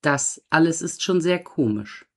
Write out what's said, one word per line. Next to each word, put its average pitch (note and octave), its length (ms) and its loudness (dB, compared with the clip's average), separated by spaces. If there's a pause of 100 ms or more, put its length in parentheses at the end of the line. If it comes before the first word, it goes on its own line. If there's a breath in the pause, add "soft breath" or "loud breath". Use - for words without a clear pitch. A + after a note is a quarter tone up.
Das - 480 -2
alles D#3+ 320 2
ist - 180 -8
schon F#3 180 0
sehr F3 240 0
komisch. G#2+ 640 -4 (120)